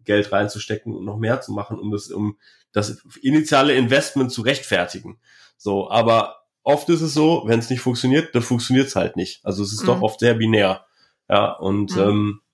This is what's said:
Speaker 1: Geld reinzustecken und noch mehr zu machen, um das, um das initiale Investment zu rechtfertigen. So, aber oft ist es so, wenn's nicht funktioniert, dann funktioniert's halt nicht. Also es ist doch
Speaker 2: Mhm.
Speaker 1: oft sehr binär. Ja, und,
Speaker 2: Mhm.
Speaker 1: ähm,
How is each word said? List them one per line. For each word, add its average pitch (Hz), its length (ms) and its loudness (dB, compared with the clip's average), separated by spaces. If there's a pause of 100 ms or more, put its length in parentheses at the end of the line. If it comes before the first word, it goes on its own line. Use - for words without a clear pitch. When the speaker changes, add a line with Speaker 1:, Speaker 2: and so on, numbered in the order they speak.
Speaker 1:
Geld 104 280 2
reinzustecken 104 600 -2
und 95 120 -10
noch 104 140 -8
mehr 113 220 -2
zu - 120 -12
machen, 101 260 -8
um 104 140 -8
das, 101 180 -8
um 104 260 -6 (360)
das 104 280 -4 (220)
initiale 147 520 4
Investment 131 580 2
zu 113 100 -6
rechtfertigen. 98 800 -4 (360)
So, 98 320 -4
aber 113 500 2 (260)
oft 143 240 0
ist 165 140 2
es 151 120 -4
so, 156 320 2
wenn's 117 240 2
nicht 123 100 -4
funktioniert, 127 540 0
dann 120 80 2
funktioniert's 131 540 0
halt - 200 0
nicht. - 280 -8
Also 101 180 -2
es 101 100 -6
ist 107 140 -6
doch 104 120 4
Speaker 2:
Mhm. 95 40 -4
Speaker 1:
oft - 180 -2
sehr 117 140 4
binär. 110 520 2 (420)
Ja, 101 240 2
und, 98 400 -2
Speaker 2:
Mhm. 95 80 0
Speaker 1:
ähm, 104 400 0 (140)